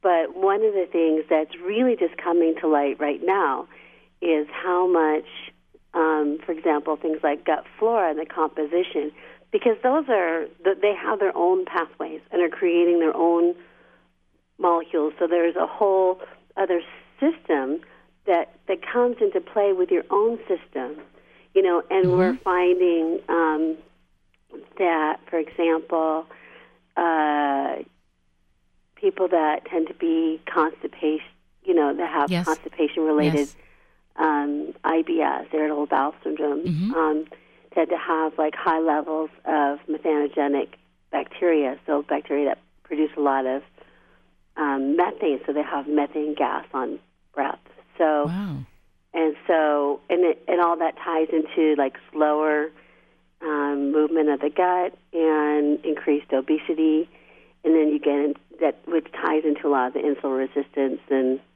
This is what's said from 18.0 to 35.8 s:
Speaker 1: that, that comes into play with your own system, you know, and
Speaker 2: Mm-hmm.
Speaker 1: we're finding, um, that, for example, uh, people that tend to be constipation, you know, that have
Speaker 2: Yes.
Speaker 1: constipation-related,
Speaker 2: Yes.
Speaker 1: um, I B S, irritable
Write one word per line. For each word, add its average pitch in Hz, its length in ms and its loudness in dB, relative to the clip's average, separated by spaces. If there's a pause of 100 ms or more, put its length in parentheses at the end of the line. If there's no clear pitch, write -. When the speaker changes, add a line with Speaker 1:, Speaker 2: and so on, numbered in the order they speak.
Speaker 1:
that, 220 280 0 (140)
that 180 140 -4
comes 240 400 0
into 196 180 0
play 202 340 0
with 180 180 0
your 175 180 2
own 226 280 2 (100)
system, 147 500 -6 (580)
you 190 80 6
know, 175 260 4
and 190 160 4
Speaker 2:
Mm-hmm. 180 120 4
Speaker 1:
we're 185 200 4
finding, 180 840 2 (100)
um, 160 480 0 (1000)
that, 160 420 0 (100)
for 170 100 -2
example, 160 880 0 (680)
uh, 147 800 0 (1200)
people 185 320 0
that 156 380 0
tend 165 220 -2
to - 60 -12
be 160 520 0
constipation, 156 840 -4 (360)
you 185 100 0
know, 147 200 2
that 160 160 -4
have 151 220 0
Speaker 2:
Yes. 175 140 -2
Speaker 1:
constipation-related, 156 920 0
Speaker 2:
Yes. 143 160 -4 (600)
Speaker 1:
um, 147 580 -2 (100)
I 160 180 0
B 165 200 -2
S, 143 300 -2
irritable 151 340 -2